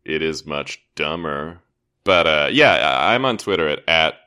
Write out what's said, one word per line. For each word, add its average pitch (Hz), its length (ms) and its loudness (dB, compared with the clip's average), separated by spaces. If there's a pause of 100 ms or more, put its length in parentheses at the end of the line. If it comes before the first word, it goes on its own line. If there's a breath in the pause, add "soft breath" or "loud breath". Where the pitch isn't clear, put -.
It 78 160 -4
is 78 240 -4
much 71 360 -8 (140)
dumber. 80 640 -6 (460)
But, 87 220 4
uh, 76 240 2
yeah, 131 220 4
I, 71 420 2
I'm 127 80 -2
on 123 140 -2
Twitter 85 320 -2
at, 73 180 -6
at 80 280 2 (120)